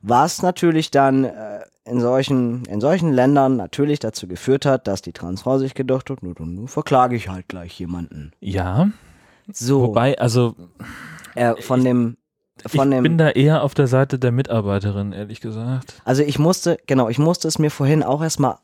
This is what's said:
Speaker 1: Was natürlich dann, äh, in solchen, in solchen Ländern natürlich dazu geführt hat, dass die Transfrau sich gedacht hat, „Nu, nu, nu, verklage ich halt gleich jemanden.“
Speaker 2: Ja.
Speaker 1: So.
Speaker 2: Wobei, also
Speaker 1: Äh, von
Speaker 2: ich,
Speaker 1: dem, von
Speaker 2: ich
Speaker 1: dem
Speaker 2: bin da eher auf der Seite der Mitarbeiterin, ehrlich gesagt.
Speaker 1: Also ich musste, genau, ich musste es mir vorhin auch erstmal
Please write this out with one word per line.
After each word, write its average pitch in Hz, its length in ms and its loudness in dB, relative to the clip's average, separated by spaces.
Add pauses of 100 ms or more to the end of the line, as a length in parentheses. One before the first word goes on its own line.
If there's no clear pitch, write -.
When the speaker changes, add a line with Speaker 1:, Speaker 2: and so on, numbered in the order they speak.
Speaker 1:
Was 123 400 2
natürlich 170 480 0
dann, 135 340 4
äh, 104 360 -10 (260)
in 120 140 -2
solchen, 123 680 0
in 104 140 -6
solchen 160 320 2
Ländern 131 440 4
natürlich 139 420 -2
dazu - 280 -8
geführt 131 380 -2
hat, 131 220 0
dass 98 160 -4
die 85 100 -12
Transfrau 98 460 -4
sich 135 160 -4
gedacht 131 360 -4
hat, 131 120 -10
„Nu, 90 160 -10
nu, 78 80 -10
nu, 92 200 -10
verklage 127 500 2
ich 104 120 -6
halt 92 200 -12
gleich 87 300 -14
jemanden.“ 85 640 -10
Speaker 2:
Ja. 95 480 0 (640)
Speaker 1:
So. 127 300 2
Speaker 2:
Wobei, 117 360 2
also 117 360 2 (800)
Speaker 1:
Äh, 120 260 2
von 127 200 0
Speaker 2:
ich, 127 40 4
Speaker 1:
dem, 120 320 0 (500)
von 139 260 2
Speaker 2:
ich 135 40 2
Speaker 1:
dem 127 60 0
Speaker 2:
bin 165 160 2
da 156 120 6
eher 151 320 4
auf 139 120 -2
der 143 120 4
Seite 131 320 2
der 123 140 2
Mitarbeiterin, 101 800 0
ehrlich 104 300 -12
gesagt. 120 520 -6 (120)
Speaker 1:
Also 131 160 2
ich 147 160 0
musste, 170 480 2
genau, 131 240 2
ich 120 80 -2
musste 160 300 2
es 156 100 -4
mir 151 120 2
vorhin 147 320 2
auch 147 200 0
erstmal 143 420 0